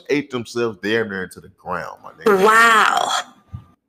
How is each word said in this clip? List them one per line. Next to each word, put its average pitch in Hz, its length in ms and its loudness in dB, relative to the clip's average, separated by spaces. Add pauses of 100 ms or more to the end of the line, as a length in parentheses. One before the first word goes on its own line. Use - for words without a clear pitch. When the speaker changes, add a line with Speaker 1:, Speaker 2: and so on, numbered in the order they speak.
Speaker 1:
ate 143 200 -2
themselves 117 520 -6
damn 110 280 -2
near 95 160 -8
into 90 160 -18
the - 80 -20
ground, 82 540 -12
my - 80 -20
nigga. 196 300 2
Speaker 2:
Wow. 214 680 4 (800)